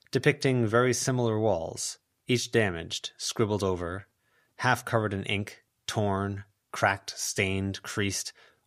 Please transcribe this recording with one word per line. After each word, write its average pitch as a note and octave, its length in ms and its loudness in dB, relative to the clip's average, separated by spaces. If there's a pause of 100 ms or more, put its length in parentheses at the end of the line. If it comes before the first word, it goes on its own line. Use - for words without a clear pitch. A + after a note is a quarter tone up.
depicting C3 560 2
very B2 280 4
similar B2 440 0
walls, F#2 600 0 (300)
each A#2+ 220 2
damaged, F2+ 680 0
scribbled G#2 440 0
over, F#2 460 -2 (520)
half - 260 2
covered G#2+ 280 0
in G2 100 -2
ink, - 420 -4 (200)
torn, G2 600 -2 (260)
cracked, - 480 0
stained, F#2+ 640 -2
creased, - 480 -4 (360)